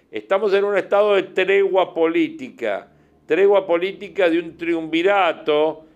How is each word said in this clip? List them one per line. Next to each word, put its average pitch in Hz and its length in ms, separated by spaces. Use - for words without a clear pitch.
Estamos 190 440
en 196 100
un 202 120
estado 202 400
de 185 80
tregua 190 680
política, 127 920
tregua 190 400
política 180 640
de 165 80
un 165 180
triunvirato 165 1400